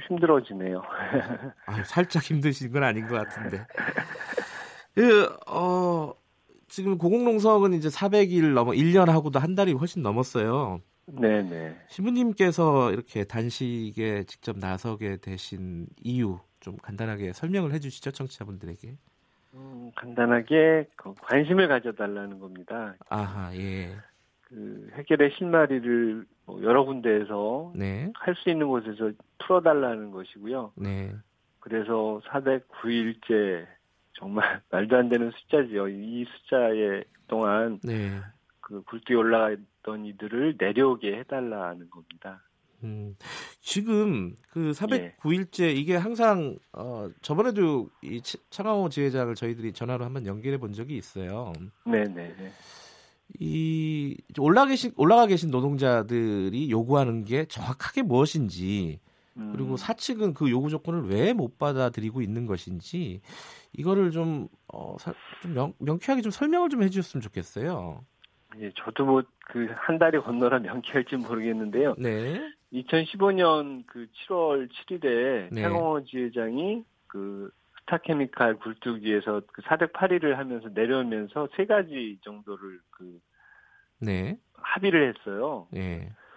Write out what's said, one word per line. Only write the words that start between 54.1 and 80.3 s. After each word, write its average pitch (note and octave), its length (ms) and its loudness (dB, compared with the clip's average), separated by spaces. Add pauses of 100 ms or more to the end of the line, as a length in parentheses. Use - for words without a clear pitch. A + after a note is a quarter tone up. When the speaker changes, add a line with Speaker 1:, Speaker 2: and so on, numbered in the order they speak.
Speaker 2:
올라가 F3+ 300 8
계신, B3+ 280 0
올라가 A3+ 300 10
계신 E3+ 260 2
노동자들이 A#2+ 1200 2
요구하는 A#2 540 2
게 C3 200 -2
정확하게 - 580 -6
무엇인지, G2+ 960 0 (380)
Speaker 1:
음. B2 160 -10
Speaker 2:
그리고 C3 240 -4
사측은 G#3+ 560 -2
그 C#3 160 2
요구 B2+ 200 2
조건을 D#3 400 -4
왜 B2+ 240 2
못 D3 240 -2
받아들이고 B2+ 640 -2
있는 A2+ 240 -4
것인지, G2 760 -8 (520)
이거를 F#3 380 2
좀, D#3+ 360 -2 (200)
어, - 320 -12
사-, - 140 -10 (280)
좀 F3 120 -8
명-, C3+ 260 -2
명쾌하게 F3 420 0
좀 G#3+ 100 -2
설명을 E4 380 2
좀 C4 120 0
해주셨으면 F#3 400 0
좋겠어요. G#2 840 -8 (520)
Speaker 1:
예, G#2 180 -10
저도 B2 300 -4
뭐 C3+ 180 4 (260)
그 A#2+ 260 -4
한 D#3+ 220 -2
달이 D#3+ 220 4
건너라 B2 400 2
명쾌할지 A#2+ 560 -4
모르겠는데요. A2+ 800 -2
Speaker 2:
네. B2 420 -4 (320)
Speaker 1:
이천십오 D#3+ 600 0
년 D3+ 560 2
그 A#2+ 260 -14
칠월 D3 560 -2
칠 - 340 -10
일에 A#2+ 480 0
Speaker 2:
네. A2+ 120 -4
Speaker 1:
차광호 D#3+ 420 0
지회장이 B2+ 800 -4 (240)
그 G2+ 420 -10 (300)
스타케미칼 C3+ 800 0
굴뚝 A2+ 440 -8
위에서 G#2 400 0 (100)
그 - 160 -18
사백팔 E3 440 0
일을 D#3 260 2